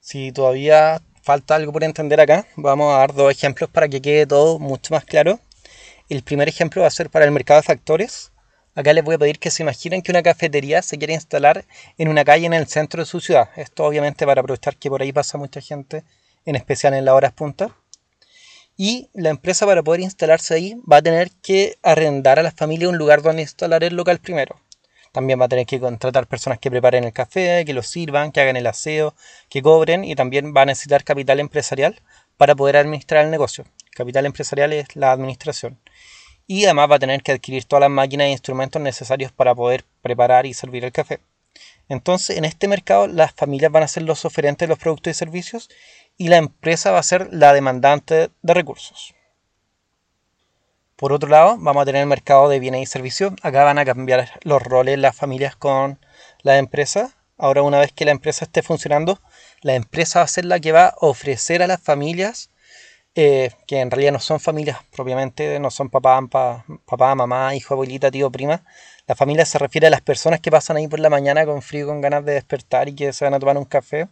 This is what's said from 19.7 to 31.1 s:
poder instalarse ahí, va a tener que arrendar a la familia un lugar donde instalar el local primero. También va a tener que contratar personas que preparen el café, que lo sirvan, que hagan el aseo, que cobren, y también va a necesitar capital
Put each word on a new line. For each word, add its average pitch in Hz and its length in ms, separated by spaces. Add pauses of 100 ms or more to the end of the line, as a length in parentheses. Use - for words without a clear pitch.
poder 170 160
instalarse 165 540
ahí, 180 200 (160)
va 147 60
a 151 60
tener 165 280 (100)
que 190 420
arrendar 151 580
a - 20
la 165 80
familia 160 380
un 175 100
lugar 147 240
donde 160 200
instalar 165 420
el 170 100
local 175 240
primero. 156 420 (520)
También 131 280
va 127 40
a 123 40
tener 127 160
que 131 140
contratar 123 480
personas 123 320
que 131 140
preparen 123 320
el 117 80
café, 175 520
que 147 80
lo 123 120
sirvan, 151 480
que - 80
hagan 131 160
el 123 100
aseo, 151 480 (340)
que 139 140
cobren, 160 420
y 151 120
también 139 360
va 143 100
a 139 40
necesitar 139 380
capital 139 340